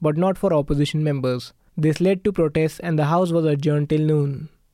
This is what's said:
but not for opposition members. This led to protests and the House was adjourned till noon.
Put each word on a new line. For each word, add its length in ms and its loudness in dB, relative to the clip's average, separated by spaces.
but 140 0
not 220 0
for 160 0
opposition 500 0
members. 480 -2
This 240 0
led 240 0
to 80 0
protests 480 0
and 180 -2
the 80 2
House 260 2
was 120 2
adjourned 460 0
till 240 2
noon. 340 -2